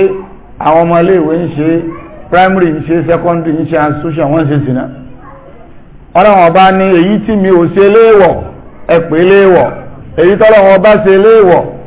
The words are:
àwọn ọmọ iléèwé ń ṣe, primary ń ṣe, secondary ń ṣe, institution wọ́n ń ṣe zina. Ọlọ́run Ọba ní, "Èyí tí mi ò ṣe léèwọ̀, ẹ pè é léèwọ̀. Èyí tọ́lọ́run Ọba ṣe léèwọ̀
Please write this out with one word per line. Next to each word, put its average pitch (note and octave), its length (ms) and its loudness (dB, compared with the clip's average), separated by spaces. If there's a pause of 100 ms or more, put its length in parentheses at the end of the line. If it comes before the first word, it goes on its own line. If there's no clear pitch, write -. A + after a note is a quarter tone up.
(560)
àwọn D#3+ 260 0
ọmọ E3+ 160 0
iléèwé E3+ 380 0
ń E3+ 140 -4
ṣe, D3+ 200 -4 (560)
primary F#3 440 0
ń D#3 100 -4
ṣe, D3+ 240 -4
secondary E3 500 -4
ń D#3+ 120 -4
ṣe, D#3+ 120 -4
institution D3+ 500 -4
wọ́n D#3 160 -2
ń C#3+ 60 -2
ṣe D3 100 -2
zina. C3 240 -4 (1300)
Ọlọ́run F#3+ 380 2
Ọba F#3 240 4
ní, F#3+ 140 0
"Èyí F#3+ 340 0
tí A3 160 -4
mi F#3+ 140 -2
ò F3 160 2
ṣe F3+ 180 0
léèwọ̀, G#3 520 4 (480)
ẹ E3+ 160 -2
pè D#3 180 -6
é E3+ 60 0
léèwọ̀. F#3 440 2 (460)
Èyí F3 220 0
tọ́lọ́run G3+ 400 4
Ọba G3+ 200 2
ṣe G3 180 0
léèwọ̀ G3 480 4 (260)